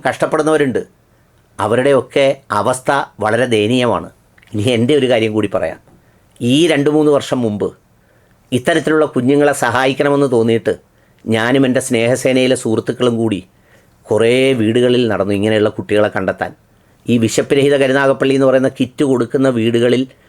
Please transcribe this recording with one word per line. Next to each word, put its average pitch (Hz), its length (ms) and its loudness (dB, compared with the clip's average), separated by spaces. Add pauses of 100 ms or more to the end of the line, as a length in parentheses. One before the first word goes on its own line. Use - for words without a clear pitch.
കഷ്ടപ്പെടുന്നവരുണ്ട്. 147 760 -2 (840)
അവരുടെയൊക്കെ 127 600 0 (340)
അവസ്ഥ 127 320 -2 (320)
വളരെ 113 300 0
ദയനീയമാണ്. 107 560 0 (440)
ഇനി 104 120 -4 (120)
എൻ്റെ 123 220 2
ഒരു 127 120 0
കാര്യം 110 240 0
കൂടി 104 200 -2
പറയാം. 85 240 -6 (720)
ഈ 143 40 2 (140)
രണ്ട് 143 240 0
മൂന്ന് 151 220 2
വർഷം 131 280 -4
മുമ്പ് 101 240 -4 (840)
ഇത്തരത്തിലുള്ള 156 640 0
കുഞ്ഞുങ്ങളെ 143 480 2
സഹായിക്കണമെന്ന് 139 720 0
തോന്നിയിട്ട് 113 400 0 (520)
ഞാനും 120 420 0
എൻ്റെ 127 200 0
സ്നേഹസേനയിലെ 127 760 0
സുഹൃത്തുക്കളും 117 580 -2
കൂടി 104 180 -2 (720)
കുറേ 113 260 2 (240)
വീടുകളിൽ 123 420 2 (100)
നടന്നു 98 260 -2
ഇങ്ങനെയുള്ള 107 400 2
കുട്ടികളെ 104 360 0
കണ്ടെത്താൻ. 92 380 -4 (540)
ഈ 117 180 0
വിശപ്പ് 139 340 0
രഹിത 139 240 4
കരുനാഗപ്പള്ളി 135 560 0
എന്ന് 135 120 2
പറയുന്ന 127 280 2
കിറ്റ് 135 320 -4
കൊടുക്കുന്ന 131 380 0 (100)
വീടുകളിൽ 117 460 2 (260)